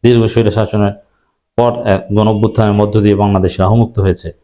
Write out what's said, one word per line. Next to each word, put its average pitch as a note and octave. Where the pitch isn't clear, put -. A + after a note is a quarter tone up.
দীর্ঘ A#2
স্বৈর A2
শাসনের G#2
পর A#2+
এক G2
গণ G#2+
অভ্যুত্থানের G#2+
মধ্য G#2
দিয়ে G#2
বাংলাদেশ G2
রাহুমুক্ত A2
হয়েছে। F2+